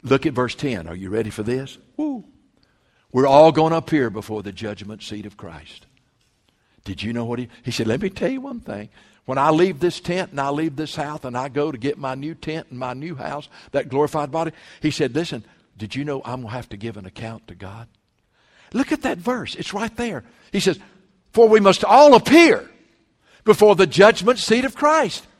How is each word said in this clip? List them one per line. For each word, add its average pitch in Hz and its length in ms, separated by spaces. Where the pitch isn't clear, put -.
Look 131 240
at 160 60
verse 123 240
ten. 107 320
Are 82 80
you 92 140
ready 110 200
for 104 140
this? 131 340
Woo. 285 260
We're 131 140
all 151 260
gonna 160 240
appear 143 320
before 107 340
the 98 80
judgment 104 500
seat 104 240
of 101 120
Christ. 80 480
Did 95 180
you 107 120
know 120 100
what 120 160
he, 123 80
he 123 80
said, 110 160
"Let 117 140
me 190 80
tell - 200
you 269 120
one 254 180
thing. 104 300
When 131 120
I 143 140
leave 165 280
this 170 220
tent 175 300
and 139 100
I 139 80
leave 147 260
this 151 220
house 151 260
and 123 140
I 131 100
go 147 240
to 147 60
get 135 200
my 131 180
new 147 200
tent 160 360
and 127 60
my 123 160
new 147 220
house, 139 320
that 139 160
glorified 143 440
body," 160 200
he 151 100
said, 131 240
"Listen, 151 300
did 101 180
you 135 80
know 143 220
I'm 127 160
gonna 110 120
have 127 160
to 104 80
give 104 200
an 98 80
account 113 420
to 90 80
God?" 107 320
Look 269 180
at 302 120
that 247 160
verse. 220 360
It's - 180
right 220 220
there. 214 300
He 196 80
says, 185 200
"For 226 160
we 220 120
must 196 260
all 262 300
appear 262 540
before 208 300
the 180 120
judgment 202 520
seat 240 260
of 262 100
Christ 294 520